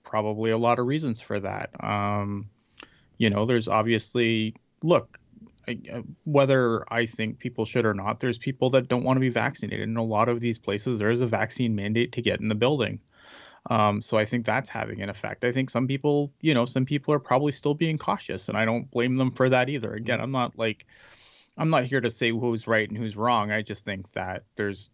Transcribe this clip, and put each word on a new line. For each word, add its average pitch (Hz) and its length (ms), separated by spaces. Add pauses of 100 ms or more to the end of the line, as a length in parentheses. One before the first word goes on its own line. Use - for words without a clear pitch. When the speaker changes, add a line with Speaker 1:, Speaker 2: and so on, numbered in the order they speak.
Speaker 1:
probably 107 480
a 113 80
lot 117 180
of 123 80
reasons 139 340
for 104 200
that. 98 320 (120)
Um, 101 640 (680)
you 110 140
know, 104 160
there's 117 200
obviously, 110 880 (280)
look, 156 360 (480)
I, 120 120 (120)
uh, 123 100 (240)
whether 131 680
I 117 140
think 110 320
people 120 260
should 113 220
or 104 80
not, 101 240
there's 123 180
people 131 320
that 131 180
don't 123 160
wanna 127 160
be 131 100
vaccinated. 110 600
In 113 80
a 117 60
lot 113 260
of 120 100
these 117 200
places, 107 400
there 104 100
is 120 120
a 127 60
vaccine 110 480
mandate 110 360
to 120 100
get 104 200
in 107 60
the 110 60
building. 107 460 (720)
Um, 107 320
so 110 160
I 107 60
think 117 220
that's 123 240
having 110 320
an 98 80
effect. 104 340
I 123 80
think 131 180
some 127 180
people, 143 520
you 156 140
know, 120 120
some 131 200
people 143 280
are 147 60
probably 143 320
still 147 220
being 156 240
cautious, - 500
and 107 100
I 110 60
don't 117 260
blame 127 280
them 131 120
for 127 200
that 127 180
either. 117 260
Again, 113 260
Speaker 2:
Mm-hmm. 113 40
Speaker 1:
I'm 127 80
not, 127 260
like, 110 280 (720)
I'm 160 120
not 147 140
here 131 160
to 120 100
say 117 200
who's 113 360
right 110 220
and 107 100
who's 110 200
wrong. 110 340
I 107 100
just 107 220
think 95 300
that 92 300 (120)
there's 101 380